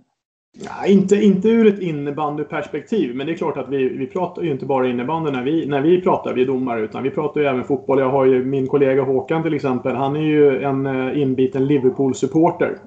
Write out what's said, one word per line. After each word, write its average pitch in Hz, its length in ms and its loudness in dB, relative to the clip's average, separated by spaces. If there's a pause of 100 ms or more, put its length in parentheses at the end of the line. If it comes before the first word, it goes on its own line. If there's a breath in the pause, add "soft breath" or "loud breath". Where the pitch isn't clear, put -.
(640)
Ja, - 220 -10
inte, 196 300 4
inte 202 320 4
ur 220 260 6
ett 196 60 -8
innebandyperspektiv, 147 1400 -4
men 139 100 -6
det 170 60 -2
är 170 40 -8
klart 160 200 -4
att 123 120 -8
vi, 131 200 0
vi 131 180 -6
pratar 180 360 -6
ju 165 80 -2
inte 131 160 -6
bara 127 220 0
innebandy 143 420 -4
när 127 120 -4
vi, 147 240 -2
när 139 140 -2
vi 175 200 4
pratar, 151 340 0
vi 127 100 2
domare, 127 360 -2
utan 110 220 -6
vi 131 80 -2
pratar 151 300 -2
ju 147 60 2
även 127 180 -2
fotboll. 135 340 0
Jag 135 120 2
har 135 140 2
ju 127 200 4
min 135 220 -2
kollega 135 360 2
Håkan 131 400 -2
till 156 120 -2
exempel, 127 420 -2
han 139 200 -2
är 151 40 -2
ju 147 420 4
en, 139 240 -2
eh, 131 360 -2
inbiten 131 440 0
Liverpool-supporter. 139 1200 0